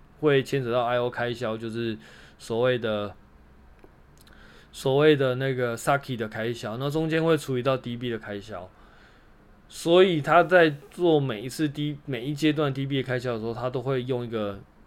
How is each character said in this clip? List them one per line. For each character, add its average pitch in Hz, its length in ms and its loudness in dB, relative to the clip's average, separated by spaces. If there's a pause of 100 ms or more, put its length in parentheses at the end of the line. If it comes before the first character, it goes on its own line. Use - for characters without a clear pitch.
(200)
会 139 240 4
牵 135 180 -2
扯 117 80 -4
到 120 140 2
I 123 160 2
O 123 100 0
开 120 240 -4
销， 113 220 -4
就 113 120 -6
是 113 300 -4 (400)
所 117 240 -2
谓 127 160 2
的， 104 360 -4 (1600)
所 135 240 0
谓 151 180 6
的 131 200 2
那 135 200 -2
个 120 220 -2
Saki 139 400 -2
的 110 100 -4
开 110 240 -4
销， 117 280 -6
那 139 100 -4
中 160 180 -2
间 160 160 0
会 165 140 4
处 139 200 -2
理 123 60 -2
到 131 140 2
D 120 220 -8
B 123 100 -6
的 113 100 -4
开 104 220 -10
销， 95 300 -14 (1000)
所 175 340 4
以 170 200 2
他 165 200 6
在 165 320 6 (160)
做 165 300 4
每 117 220 -4
一 131 80 -8
次 156 180 -2
D-， 147 380 -6
每 120 180 -6
一 147 100 -4
阶 151 160 2
段 147 220 2
D 135 140 -4
B 135 160 -2
的 - 40 -6
开 123 120 -2
销 120 160 -4
的 110 40 -4
时 107 60 -6
候， 117 80 -4
他 117 160 -4
都 127 140 -4
会 131 220 -2
用 123 200 -4
一 117 40 -8
个， 104 300 -4 (280)